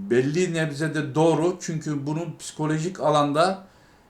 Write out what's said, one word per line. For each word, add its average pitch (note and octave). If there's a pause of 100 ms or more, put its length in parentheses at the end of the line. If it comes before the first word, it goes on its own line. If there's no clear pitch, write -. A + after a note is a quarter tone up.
(100)
belli D3+
nebzede D3
doğru. E3
Çünkü D3+
bunun E3
psikolojik D#3
alanda, D3+ (460)